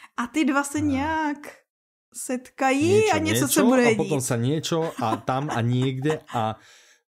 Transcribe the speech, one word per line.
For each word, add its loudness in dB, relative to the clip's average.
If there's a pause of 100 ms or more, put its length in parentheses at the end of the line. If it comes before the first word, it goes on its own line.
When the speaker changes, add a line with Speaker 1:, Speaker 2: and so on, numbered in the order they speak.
(160)
Speaker 1:
A -6
ty 0
dva 2
se -6
Speaker 2:
Aha. 0
Speaker 1:
nějak -2 (760)
setkají -2
Speaker 2:
Niečo, 4
Speaker 1:
a 0
něco 0
se 2
Speaker 2:
niečo, 6
Speaker 1:
bude 6
Speaker 2:
a 6
Speaker 1:
dít. 2
Speaker 2:
potom 0
sa -2
niečo -2
a 0
tam -4
a -2
niekde 0 (140)
a -2 (520)